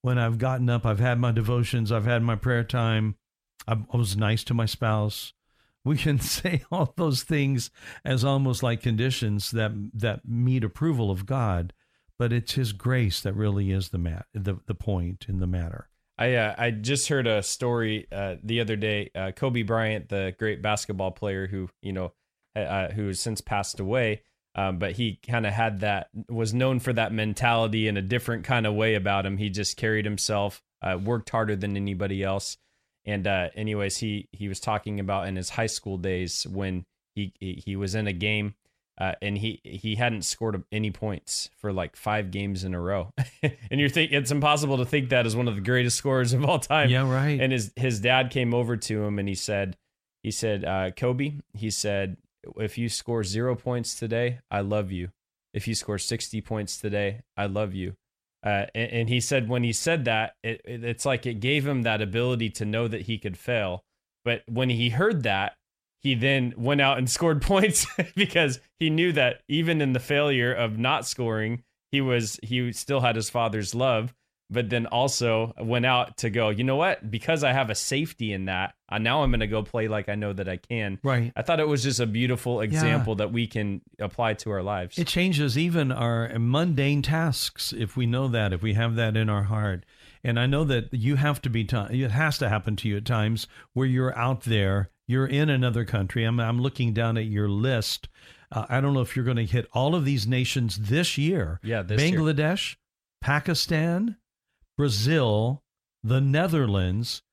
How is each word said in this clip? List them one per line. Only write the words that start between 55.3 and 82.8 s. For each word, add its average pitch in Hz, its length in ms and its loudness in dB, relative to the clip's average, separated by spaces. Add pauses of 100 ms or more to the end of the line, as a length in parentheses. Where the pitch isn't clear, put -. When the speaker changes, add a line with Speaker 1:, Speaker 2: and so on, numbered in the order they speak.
Speaker 2:
If 104 140 -4
you 110 80 -2
score 104 240 -4
sixty - 420 -6
points 107 360 -6
today, 104 440 -2 (160)
I 101 80 -2
love 98 300 -2
you." 92 200 -6 (480)
Uh, 101 300 0
and, 113 180 -2
and 117 180 0
he 123 100 4
said, 120 300 0
when 123 140 2
he 117 100 2
said 160 320 0
that, 110 380 0
it, 113 220 -6
it, 117 180 -10
it's 120 220 -4
like 131 200 0
it 117 140 -4
gave 135 280 2
him 135 140 0
that 110 200 2
ability 117 500 0
to - 140 -6
know 113 220 0
that 107 140 -4
he 110 160 -4
could 98 200 -8
fail. 98 460 -2 (400)
But 117 240 -2
when 127 220 0
he 120 200 2
heard 160 340 2
that, 101 340 0 (440)
he 135 120 2
then 127 420 2
went 139 260 2
out 135 180 4
and 127 100 0
scored 160 320 2
<laughs> - 20 -6
points 196 440 4 (280)
because 160 440 2 (200)
he 160 120 2
knew 170 220 2
that 131 340 2
even 160 340 2
in 135 120 2
the 127 60 2
failure 139 540 2
of 113 240 -2
not 127 300 0
scoring, 113 560 -2 (280)
he 139 100 2
was, 120 420 0
he 120 280 -2
still 135 300 -2
had 120 140 4
his 110 140 -2
father's 110 440 -2
love, 120 400 0 (340)
but 117 220 -2
then 117 160 0
also 117 760 0
went 117 280 2
out 123 300 2
to 117 120 -2
go, 107 200 2
"You 107 140 0
know 131 120 2
what? 156 340 0
Because 143 340 0
I 135 80 4
have 127 200 0
a 104 40 -2
safety 135 560 -2
in 95 140 -4
that, 92 300 -4 (140)
uh, 110 100 -2
now 127 240 2
I'm 127 80 4
gonna 110 160 2
go 107 160 -2
play 110 240 -2
like 107 200 -2
I 104 60 -2
know 104 200 -4
that 95 140 -6
I 92 100 -4
can." 104 440 -4
Speaker 1:
Right. 123 340 0
Speaker 2:
I 113 60 -4
thought 165 180 2
it 151 80 2
was 143 140 2
just 123 180 0
a 123 60 2
beautiful 120 520 0
Speaker 1:
Yeah. 107 120 0
Speaker 2:
example 147 460 2